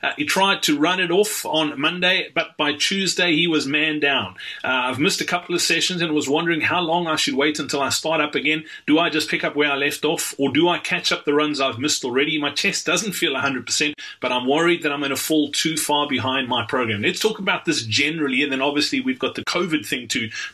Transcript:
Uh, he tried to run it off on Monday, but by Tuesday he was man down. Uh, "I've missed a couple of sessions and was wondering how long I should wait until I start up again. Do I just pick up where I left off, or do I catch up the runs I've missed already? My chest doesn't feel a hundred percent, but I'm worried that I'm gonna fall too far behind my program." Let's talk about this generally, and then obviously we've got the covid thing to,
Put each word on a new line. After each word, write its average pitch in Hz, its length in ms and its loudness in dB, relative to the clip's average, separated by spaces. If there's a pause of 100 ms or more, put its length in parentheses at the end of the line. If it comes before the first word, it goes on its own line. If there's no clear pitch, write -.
Uh, 139 160 -2
he 147 80 -2
tried 190 380 2
to 151 140 2
run 175 220 2
it 175 100 0
off 202 360 0
on 151 340 0
Monday, 180 540 0
but 165 240 -4
by 147 160 2
Tuesday 175 600 0
he 165 120 4
was 151 200 2
man 151 320 0
down. 135 360 0 (280)
Uh, 120 60 -2
"I've 127 300 0
missed 175 240 2
a - 20 -2
couple 175 300 -2
of 170 80 0
sessions 170 400 0
and 165 100 0
was 139 160 0
wondering 165 320 2
how 165 220 2
long 170 240 0
I 156 100 0
should 139 180 0
wait 147 240 2
until 143 220 -2
I 135 80 0
start 156 320 0
up 147 140 -2
again. 151 300 0 (220)
Do 151 120 6
I 170 100 4
just 151 220 -2
pick 165 120 0
up 156 140 -2
where 147 160 2
I 139 40 0
left 143 280 -2
off, 151 320 -2
or 139 140 2
do 156 180 4
I 165 120 2
catch - 320 -2
up 170 120 -4
the 147 80 2
runs 147 300 2
I've 127 160 -2
missed 143 260 -2
already? 143 340 0
My 143 120 0
chest - 340 -2
doesn't 180 280 0
feel 151 240 -2
a 127 40 -2
hundred 131 240 -2
percent, 147 300 0 (260)
but 127 120 0
I'm 123 140 0
worried 160 360 4
that 147 100 0
I'm 143 80 -4
gonna 139 160 -2
fall 151 340 2
too 160 280 -2
far 147 300 0
behind 131 380 0
my 120 200 -2
program." 113 340 0
Let's 165 200 -2
talk 220 180 0
about 190 260 -2
this 131 200 0
generally, 139 580 0
and 143 100 0
then 131 80 -2
obviously 143 400 0
we've 127 180 -2
got 120 160 -2
the 120 100 -8
covid 175 420 -2
thing 123 220 -6
to, 113 200 -2 (260)